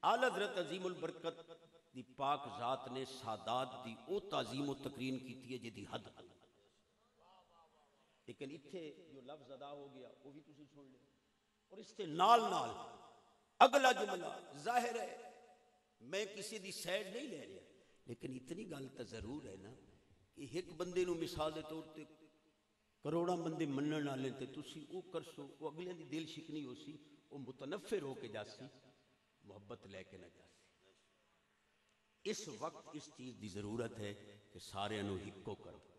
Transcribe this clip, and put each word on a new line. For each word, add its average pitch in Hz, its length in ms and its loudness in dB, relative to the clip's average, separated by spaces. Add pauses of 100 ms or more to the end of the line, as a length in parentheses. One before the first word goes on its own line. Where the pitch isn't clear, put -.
आला 240 220 8
हज़रत 208 320 4
अजीमुल 180 420 0
बरकत 160 360 -2 (580)
दी 127 80 -8 (140)
पाक 139 300 4 (140)
जात 131 320 2
ने 131 180 -2
सादात 113 760 0
दी 117 80 -6 (160)
ओ 190 100 0 (140)
ताजीम 139 380 0
ओ 135 120 2
तकरीम 131 440 -2
कीती 123 260 -10
है 127 60 -4
जिहदी 117 340 -8
हद 123 240 -6
कोई। 120 160 -18 (2000)
लेकिन 131 240 -8
इत्थे 160 300 -10 (300)
जो 135 100 -16
लफ्ज़ 139 300 -14
अदा 139 180 -12
हो 143 240 -8
गया, 123 160 -14 (140)
वो 139 80 -14
भी 147 80 -14
तुसी 147 260 -20
सुन 143 180 -20
लिया। - 880 -20
और 196 80 -12
इसके 208 320 -6
नाल 214 380 10
नाल 139 200 2 (920)
अगला 262 320 12
जुमला, 190 400 2 (320)
जाहिर 233 360 4
है, 185 100 -2 (920)
मैं 180 240 0 (100)
किसी 214 240 -6
दी 185 160 -8
साइड 185 400 0
नहीं 262 140 -4
ले 165 120 -6
रहा, 95 240 -12 (440)
लेकिन 127 280 -6
इतनी 165 300 -8
गल 143 200 -8 (120)
तो 123 100 -2
जरूर 113 400 -6
है 95 140 -10
ना 104 100 -12 (640)
कि 139 220 -8
एक 175 200 -6
बंदे 175 260 2
नू 180 120 2
मिसाल 156 360 2
दे 156 160 -4
तौर 160 160 -4 (120)
ते 156 80 -10 (1000)
करोड़ां 170 380 4
बंदे 160 300 2
मनण 147 360 4
वाले 131 280 0
ते 135 160 -4
तुसी 156 280 -10 (120)
ओ 185 80 -4 (120)
करसो, 156 320 -6 (160)
ओ 151 100 -4
अगले 180 240 -6
दी 160 180 -10
दिल 156 160 -2
शिकनी 147 360 -6
होसी, 131 300 -10 (380)
ओ 143 80 -8
मुतनफिर 147 640 -2
होके 131 260 -4
जासी। 110 400 -8 (800)
मोहब्बत 101 420 -12
लेके 95 300 -10
ना 87 100 -14
जासी। - 240 -20 (1700)
इस 208 160 0 (200)
वक्त 160 360 -8
इस 143 100 -10 (100)
चीज 127 240 -8
की 104 80 -6
जरूरत 107 500 -2
है 104 140 -4 (400)
कि - 80 -14
सारे 104 380 0
अनु 101 200 2
हिक्को 95 380 -6
करो। 92 240 -14 (180)